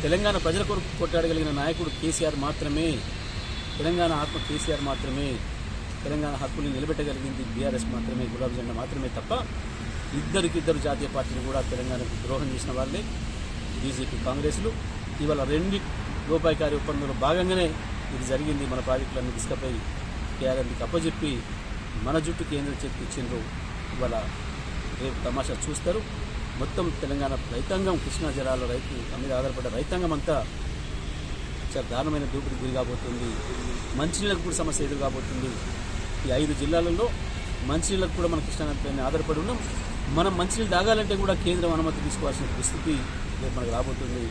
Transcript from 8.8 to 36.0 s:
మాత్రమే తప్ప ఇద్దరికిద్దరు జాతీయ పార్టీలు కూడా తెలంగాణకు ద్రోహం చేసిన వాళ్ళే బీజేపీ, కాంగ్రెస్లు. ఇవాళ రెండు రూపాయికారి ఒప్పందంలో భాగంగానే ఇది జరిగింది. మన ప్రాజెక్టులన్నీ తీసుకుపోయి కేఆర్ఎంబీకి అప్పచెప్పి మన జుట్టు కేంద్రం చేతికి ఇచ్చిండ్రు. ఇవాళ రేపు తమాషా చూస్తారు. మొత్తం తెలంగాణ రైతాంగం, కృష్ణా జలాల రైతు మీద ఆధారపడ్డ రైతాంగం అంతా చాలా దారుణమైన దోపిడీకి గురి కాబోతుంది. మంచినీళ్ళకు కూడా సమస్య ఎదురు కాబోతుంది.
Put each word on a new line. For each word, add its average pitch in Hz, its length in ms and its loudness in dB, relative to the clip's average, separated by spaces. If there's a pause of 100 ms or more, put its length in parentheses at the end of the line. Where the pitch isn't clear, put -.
మాత్రమే 131 380 -2
తప్ప 151 140 -2 (880)
ఇద్దరికిద్దరు 160 680 2
జాతీయ 139 280 0
పార్టీలు 127 320 0
కూడా 135 140 2 (100)
తెలంగాణకు 123 520 -2
ద్రోహం 135 300 0
చేసిన 131 260 -2
వాళ్ళే 135 220 0 (800)
బీజేపీ, 131 360 -2 (100)
కాంగ్రెస్లు. 151 440 0 (520)
ఇవాళ 147 180 2 (120)
రెండు 190 260 2 (520)
రూపాయికారి 156 480 4
ఒప్పందంలో 143 340 0 (120)
భాగంగానే 180 420 4 (460)
ఇది 123 180 -2
జరిగింది. 143 400 2
మన 127 160 0
ప్రాజెక్టులన్నీ 127 500 0
తీసుకుపోయి 127 420 -2 (580)
కేఆర్ఎంబీకి 131 480 0
అప్పచెప్పి 160 460 0 (720)
మన 147 180 2
జుట్టు 165 260 -2
కేంద్రం 143 300 -2
చేతికి - 260 -4
ఇచ్చిండ్రు. 123 320 -4 (560)
ఇవాళ 117 220 0 (840)
రేపు 131 240 -2
తమాషా 131 300 0 (100)
చూస్తారు. 170 360 0 (600)
మొత్తం 175 240 0 (160)
తెలంగాణ 139 320 0 (220)
రైతాంగం, 185 500 2
కృష్ణా 156 320 0
జలాల 131 260 0 (100)
రైతు - 220 -2 (280)
మీద 135 160 -2
ఆధారపడ్డ 127 380 0
రైతాంగం 165 400 0
అంతా 147 200 2 (1400)
చాలా 139 200 -2
దారుణమైన 147 400 0
దోపిడీకి 131 300 -2
గురి 127 160 0
కాబోతుంది. 123 520 -2 (680)
మంచినీళ్ళకు 180 460 2
కూడా 165 140 0
సమస్య 151 280 2
ఎదురు 143 160 -2
కాబోతుంది. 131 460 0 (760)